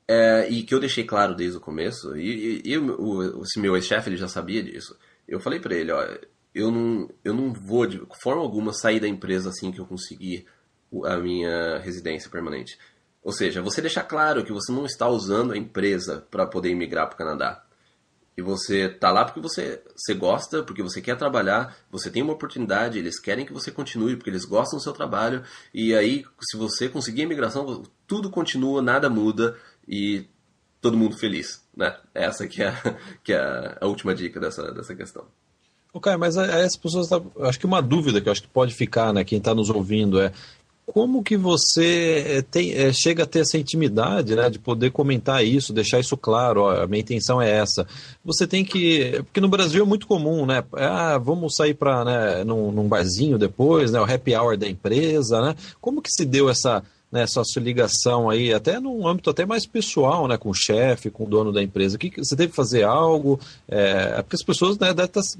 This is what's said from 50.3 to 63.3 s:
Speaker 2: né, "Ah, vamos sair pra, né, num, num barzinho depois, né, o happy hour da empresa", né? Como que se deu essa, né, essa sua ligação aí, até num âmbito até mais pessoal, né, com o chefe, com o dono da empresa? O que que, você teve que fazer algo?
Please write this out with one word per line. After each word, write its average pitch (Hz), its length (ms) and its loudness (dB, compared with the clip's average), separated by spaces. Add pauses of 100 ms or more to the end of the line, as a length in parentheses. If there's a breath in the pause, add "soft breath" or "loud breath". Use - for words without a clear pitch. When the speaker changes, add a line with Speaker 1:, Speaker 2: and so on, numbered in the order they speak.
Speaker 2:
né, 131 180 2 (100)
"Ah, 160 440 2
vamos 151 380 0
sair 151 180 4
pra, 135 300 2
né, 110 400 2
num, 110 280 0
num 104 160 2
barzinho 104 500 2
depois, 123 540 4
né, 117 80 2
o 110 40 4
happy 127 320 2
hour 113 220 4
da 101 100 -2
empresa", 117 720 2
né? 151 140 0 (240 loud breath)
Como 277 220 -2
que - 100 -8
se 170 140 0
deu 135 240 4
essa, 120 340 2 (280 soft breath)
né, 120 120 0
essa 113 200 0
sua - 180 -2
ligação 120 680 2
aí, 117 240 4
até 147 260 2
num 254 260 -4
âmbito 175 240 2
até 170 160 0
mais 220 200 -2
pessoal, 160 600 2
né, 120 100 2
com 104 120 -6
o 98 40 -2
chefe, 113 580 2
com - 140 -6
o 101 40 -10
dono 107 220 4
da 101 100 2
empresa? 98 360 0
O - 20 -10
que 180 100 -4
que, - 140 -8
você - 120 -2
teve 165 140 2
que - 60 -12
fazer 120 280 4
algo? 139 560 4 (280 loud breath)